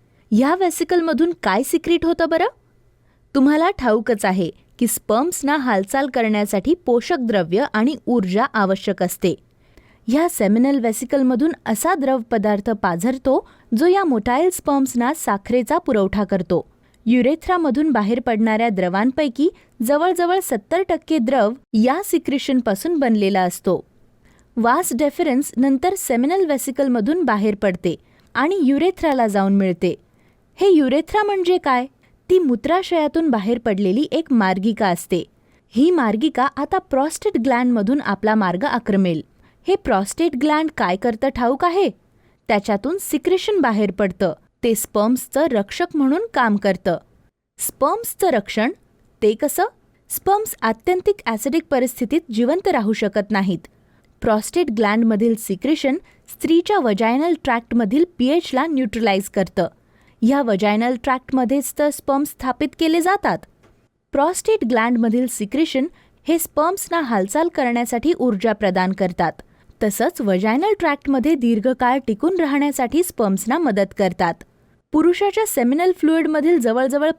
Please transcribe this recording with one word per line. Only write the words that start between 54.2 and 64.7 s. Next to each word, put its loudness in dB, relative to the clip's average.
प्रॉस्टेट 0
ग्लँडमधील 2
सिक्रेशन -2
स्त्रीच्या 0
वजायनल 0
ट्रॅक्टमधील 0
पीएचला 0
न्यूट्रलाइज -2
करतं. -2
ह्या 4
वजायनल 0
ट्रॅक्टमध्येच -2
तर 2
स्पर्म्स -2
स्थापित -4
केले 2
जातात. 0
प्रॉस्टेट 0
ग्लँडमधील 0